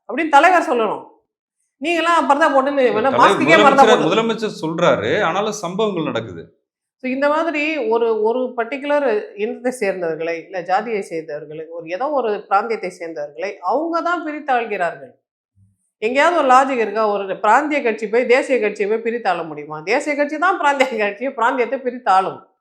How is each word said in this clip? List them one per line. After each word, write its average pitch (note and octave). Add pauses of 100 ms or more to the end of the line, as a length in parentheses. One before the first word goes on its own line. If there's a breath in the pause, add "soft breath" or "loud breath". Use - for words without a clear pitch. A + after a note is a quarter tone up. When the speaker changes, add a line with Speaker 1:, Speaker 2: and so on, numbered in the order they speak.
Speaker 1:
அப்படின்னு D4+
தலைவர் D#4+
சொல்லணும். A#3+ (760)
நீங்களாம் E4
பர்தா D4
போட்டுன்னு C4+
வேணா A3
Speaker 2:
தலைவர் A#3
Speaker 1:
மாஸ்க்குக்கே D#4+
பர்தா C#4
Speaker 2:
முதலமைச்சர், A3
Speaker 1:
போட்டு D3+
Speaker 2:
முதலமைச்சர் A3
சொல்றாரு, D#3+
ஆனாலும் G3
சம்பவங்கள் F#3+
நடக்குது. A2+ (360)
Speaker 1:
So, B3+
இந்த C4+
மாதிரி D4+
ஒரு, A3+
ஒரு A#3+
பர்டிகுலர் C4 (120)
இனத்தை A#3+
சேர்ந்தவர்களை E3
இல்ல F3+
ஜாதியை G3
சேர்ந்தவர்களை D#3
ஒரு E3
ஏதோ G3
ஒரு A3+
பிராந்தியத்தை G3+
சேர்ந்தவர்களை D#3+
அவங்க D#4
தான் E4+
பிரித்தாள்கிறார்கள். G#3 (880)
எங்கேயாவது C#4
ஒரு C#4+
லாஜிக் C4
இருக்கா? G#3+
ஒரு G3
பிராந்திய C#4
கட்சி A3
போய் A#3
தேசிய B3+
கட்சியை G3+
போய் A3
பிரித்தாள A3
முடியுமா? D3+
தேசிய C#4
கட்சி D4
தான் F4+
பிராந்திய C#4
கட்சியை, G#3+
பிராந்தியத்தை B3
பிரித்தாளும். G3 (200)